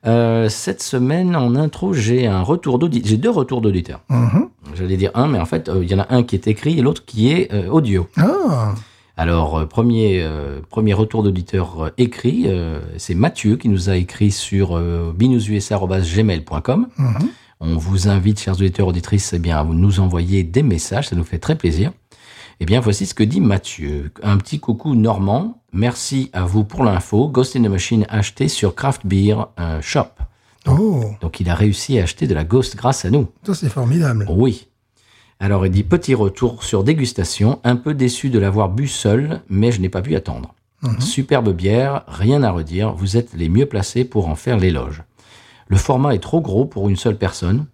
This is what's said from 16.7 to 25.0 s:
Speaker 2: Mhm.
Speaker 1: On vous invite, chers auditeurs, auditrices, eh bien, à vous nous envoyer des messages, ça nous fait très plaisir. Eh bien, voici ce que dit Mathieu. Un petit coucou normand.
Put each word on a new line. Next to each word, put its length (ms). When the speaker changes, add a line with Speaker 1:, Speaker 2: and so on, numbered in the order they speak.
Speaker 2:
Mhm. 300
Speaker 1:
On 180
vous 280
invite, 320
chers 180
auditeurs, 320
auditrices, 440
eh 60
bien, 180
à 60
vous 120
nous 260
envoyer 420
des 200
messages, 460
ça 80
nous 80
fait 140
très 160
plaisir. 380
Eh 60
bien, 120
voici 280
ce 80
que 100
dit 160
Mathieu. 720
Un 140
petit 240
coucou 340
normand. 680